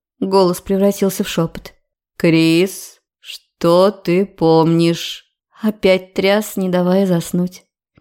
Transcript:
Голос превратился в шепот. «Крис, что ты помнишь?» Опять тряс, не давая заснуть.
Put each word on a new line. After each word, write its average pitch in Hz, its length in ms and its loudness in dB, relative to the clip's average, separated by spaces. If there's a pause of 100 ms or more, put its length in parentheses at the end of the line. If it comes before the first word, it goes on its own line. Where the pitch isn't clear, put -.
(200)
Голос 190 400 0
превратился 196 640 -2
в - 40 -10
шепот. - 440 -6 (460)
«Крис, 165 840 0 (180)
что - 720 0
ты 190 360 -2
помнишь?» 165 1000 0 (380)
Опять 190 500 0
тряс, 202 460 -2
не 185 100 -2
давая 180 380 0
заснуть. 180 580 -4 (360)